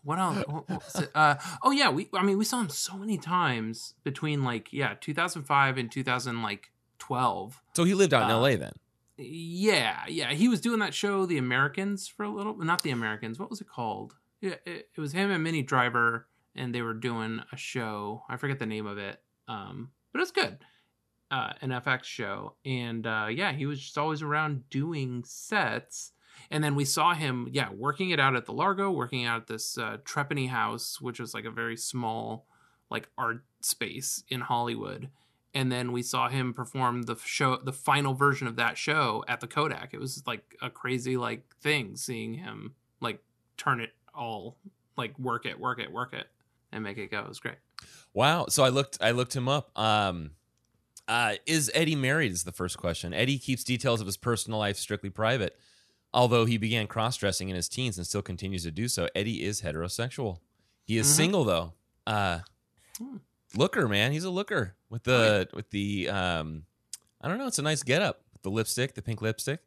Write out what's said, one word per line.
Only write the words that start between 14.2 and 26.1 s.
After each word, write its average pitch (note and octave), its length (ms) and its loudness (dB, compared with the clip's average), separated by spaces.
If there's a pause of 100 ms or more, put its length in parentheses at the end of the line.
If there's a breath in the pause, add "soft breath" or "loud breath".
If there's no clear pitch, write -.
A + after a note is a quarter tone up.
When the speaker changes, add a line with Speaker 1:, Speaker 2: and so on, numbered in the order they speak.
Speaker 1:
Yeah, F#3+ 140 -4 (100)
it, - 320 -12
it E3+ 40 -8
was D3 100 -4
him G3 220 2
and E3 100 2
Minnie D#3+ 220 2
Driver, A#2+ 640 4 (260)
and B2+ 180 -4
they A#2+ 100 -2
were A2+ 120 -2
doing A2+ 460 -2 (100)
a C3+ 60 -12
show. A2 720 -6
I B2+ 80 -6
forget C#3 240 -2
the A2+ 60 -2
name G#2+ 200 -4
of G2+ 120 -6
it, G2 220 -8 (280)
um, G2+ 420 -10 (220)
but E4 100 -2
it's F4+ 80 -4
good. - 280 -2 (760 soft breath)
Uh, - 300 -2
an C3 100 -2
F B2 160 -4
X C3 180 0
show. G2+ 480 -6 (100)
And, A#2+ 440 -4
uh, A2 200 0
yeah, E3 220 -2
he C#3 160 -4
was C#3+ 140 -4
just - 180 -8
always D3+ 240 0
around D3+ 480 -2
doing C3+ 560 -2
sets. - 880 -4 (380 loud breath)